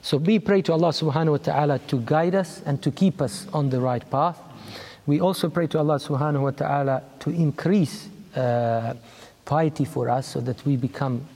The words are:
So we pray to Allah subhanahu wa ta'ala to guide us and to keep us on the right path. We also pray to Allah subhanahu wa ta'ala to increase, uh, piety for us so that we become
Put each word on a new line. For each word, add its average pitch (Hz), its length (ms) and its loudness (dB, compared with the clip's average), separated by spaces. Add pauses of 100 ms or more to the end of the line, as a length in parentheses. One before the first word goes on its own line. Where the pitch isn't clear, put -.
So - 160 -2
we 190 220 4
pray 202 240 4
to 165 100 2
Allah 165 160 4
subhanahu 156 420 2
wa 147 60 2
ta'ala 143 420 0
to 131 200 -2
guide 160 360 2
us 190 300 -2
and 143 160 -2
to - 80 0
keep - 320 2
us - 320 -4
on 147 160 0
the 127 120 0
right 123 280 -2
path. 160 300 0 (680)
We 147 140 2
also 180 300 0
pray 165 180 0
to 160 120 0
Allah 151 200 2
subhanahu 143 420 0
wa 139 100 0
ta'ala 139 520 0 (160)
to 147 120 -2
increase, 165 760 0 (260)
uh, 120 600 0 (500)
piety 151 420 2
for 123 240 -2
us 127 180 0
so - 140 -6
that 120 240 -6
we 139 120 2
become 127 480 -2 (100)